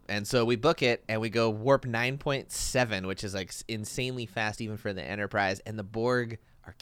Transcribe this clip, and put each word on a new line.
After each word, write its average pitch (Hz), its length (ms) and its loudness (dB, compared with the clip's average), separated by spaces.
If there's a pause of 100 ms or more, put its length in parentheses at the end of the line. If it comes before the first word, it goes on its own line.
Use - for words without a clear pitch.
And 104 180 -2
so 123 180 4
we 120 120 4
book 143 260 2
it 120 260 2
and 110 120 0
we 113 100 -2
go 113 180 4
warp 120 380 4
nine 123 320 0
point 139 320 -4
seven, 107 560 0
which 95 180 -4
is, 95 100 -6
like, 95 160 -4
s-, - 180 -12
insanely 120 580 -4
fast 107 340 -4
even 107 160 -4
for 104 160 -4
the 92 100 -6
Enterprise. 98 600 0
And 107 140 -8
the 101 60 -6
Borg 113 540 0 (280)
are 113 160 -16